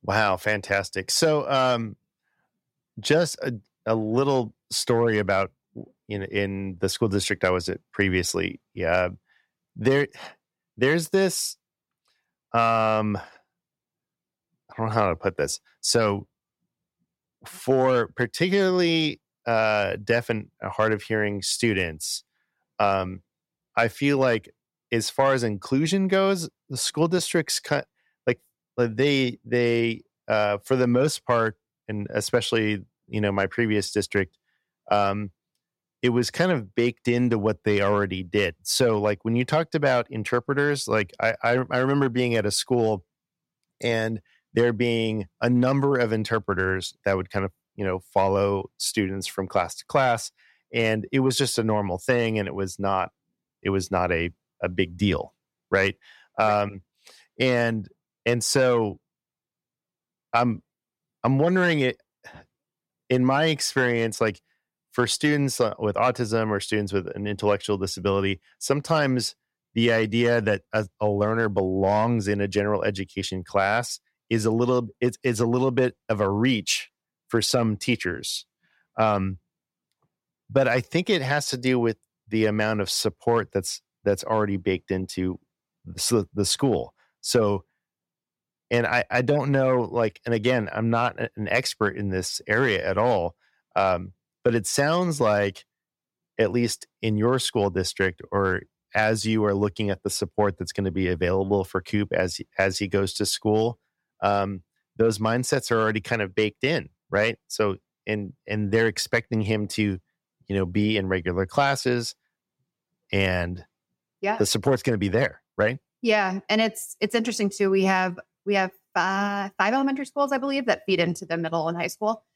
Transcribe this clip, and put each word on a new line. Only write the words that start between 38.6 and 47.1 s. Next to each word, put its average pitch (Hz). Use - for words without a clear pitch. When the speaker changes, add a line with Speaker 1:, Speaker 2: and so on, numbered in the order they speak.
Speaker 1:
So, 113
like, 104
when 113
you 123
talked 156
about 135
interpreters, 131
like, 107
I, 113
I, 117
I 127
remember 139
being 120
at 107
a 104
school 110
and 113
there 120
being 113
a 120
number 135
of 117
interpreters 95
that 98